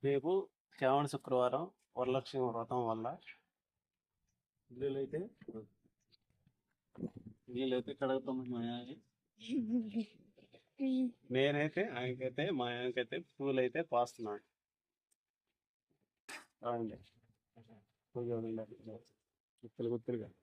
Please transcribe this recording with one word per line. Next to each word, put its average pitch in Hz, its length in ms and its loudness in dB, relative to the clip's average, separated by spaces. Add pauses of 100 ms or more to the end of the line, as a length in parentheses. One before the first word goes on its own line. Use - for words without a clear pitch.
రేపు 143 440 4 (280)
శ్రావణ 139 280 6
శుక్రవారం, 135 680 2 (260)
వరలక్ష్మి 131 440 0
వ్రతం 117 460 0
వల్ల 113 300 -2 (1500)
ఇల్లులైతే, 135 460 -2 (2250)
ఇల్లులైతే 127 440 0
కడుగుతాం 131 560 -2
మా 123 100 -4
ఆయన. 120 360 -6 (2250)
నేనైతే, 147 580 4
ఆయనకైతే, 127 600 -2
మా 127 200 0
ఆయనకైతే 123 500 -2
పూలైతే 139 640 0
కోస్తున్నాను. 120 560 0 (2250)
రాండి. 117 340 -2 (1160)
పూజ 120 160 -2
ఉండండి. 110 600 -4 (720)
గుత్తులు 120 240 -2
గుత్తులుగా. 117 400 -2 (140)